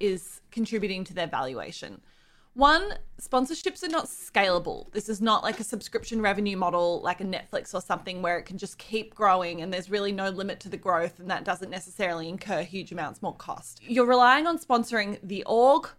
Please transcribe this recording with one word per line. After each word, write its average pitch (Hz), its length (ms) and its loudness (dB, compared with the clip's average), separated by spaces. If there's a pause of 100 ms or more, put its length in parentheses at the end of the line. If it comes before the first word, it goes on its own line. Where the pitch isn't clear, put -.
is 190 400 -4 (100)
contributing 208 540 -4
to 175 100 -14
their 170 140 -4
valuation. - 720 -6 (540)
One, 311 400 4 (280)
sponsorships 269 640 -2
are 339 40 -6
not 320 180 -2
scalable. 175 840 0
This 208 180 -6
is 202 120 -6
not 220 240 4
like 220 160 -2
a 214 40 -6
subscription 220 560 -6
revenue 202 360 0
model 175 460 2
like 180 180 -2
a 190 40 -6
Netflix - 480 -6
or 185 80 -4
something 180 400 -6
where 175 180 0
it - 40 -6
can 185 160 -14
just - 200 -10
keep - 360 -6
growing 180 480 2
and 185 100 -6
there's 180 160 -6
really 202 220 0
no 196 200 -2
limit 190 300 -6
to - 80 -16
the 196 80 -8
growth, 175 440 0
and 180 100 -10
that 175 140 -2
doesn't 185 260 -4
necessarily 175 580 -4
incur 185 360 -4
huge 190 260 -10
amounts 165 320 -8
more 175 140 -6
cost. - 480 -12
You're 240 200 4
relying 254 440 8
on 330 100 0
sponsoring 226 640 0
the 190 220 -8
org 262 440 6 (100)